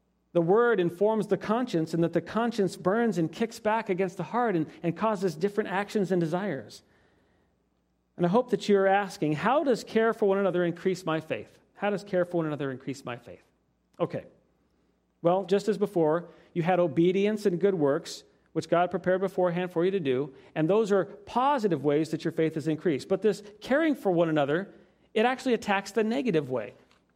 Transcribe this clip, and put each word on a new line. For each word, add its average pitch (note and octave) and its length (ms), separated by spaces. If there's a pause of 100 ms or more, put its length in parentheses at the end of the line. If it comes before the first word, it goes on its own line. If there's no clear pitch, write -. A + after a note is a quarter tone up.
(340)
the F3 80
word G#3+ 400
informs G3+ 460
the F#3 100
conscience G3+ 560
and E3+ 100
that E3 80
the E3+ 80
conscience A3 560
burns G#3 420
and D#3+ 140
kicks A3+ 280
back G#3+ 300
against F#3 280
the F3 60
heart A3 340
and, D#3 80 (180)
and E3+ 140
causes G3 380
different G3+ 340
actions G3 420
and F#3 80
desires. E3 640 (1300)
And F3 80
I F3 40
hope B3 220
that G#3 180
you're G3 180
asking, F#3+ 460
"How A3 300
does B3 200
care A3+ 300
for A3 120
one G3 120
another F3+ 260
increase F3 420
my D#3+ 140
faith? A#2 300 (240)
How G#3 160
does G3+ 140
care F3+ 200
for F3 140
one E3 80
another D3 260
increase B2+ 320
my A#2+ 140
faith?" F2+ 260 (560)
Okay. D#3+ 240 (1000)
Well, F#3 220
just G3 240
as G#3 100
before, F3 520 (240)
you E3+ 80
had F3 180
obedience F#3 680
and F3 140
good G3 140
works, D3 500 (300)
which D#3 160
God F3 220
prepared F#3 300
beforehand F3+ 500
for E3 120
you F#3+ 80
to G3 80
do, C3+ 340 (200)
and D#3 160
those G3+ 220
are F#3+ 140 (200)
positive A3+ 580
ways D3 280
that D#3+ 120
your E3 80
faith D#3+ 240
is D3 120
increased. D#3 420
But F#3+ 120
this G#3+ 200 (180)
caring D4 360
for - 160
one E3+ 180
another, D#3 400 (440)
it A3 120
actually B3+ 300
attacks G3+ 360
the A3+ 120
negative A3 460
way, A2+ 260 (400)